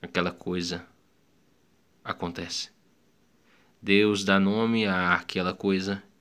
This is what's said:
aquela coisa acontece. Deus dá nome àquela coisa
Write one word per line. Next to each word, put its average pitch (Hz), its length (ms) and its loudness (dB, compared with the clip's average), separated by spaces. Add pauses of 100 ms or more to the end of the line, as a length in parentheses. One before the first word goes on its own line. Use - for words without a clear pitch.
aquela 87 300 -2
coisa 87 560 -6 (1160)
acontece. 87 680 -8 (1080)
Deus 101 440 4
dá 98 140 4
nome 110 480 2
àquela 92 680 0
coisa 98 500 -2 (180)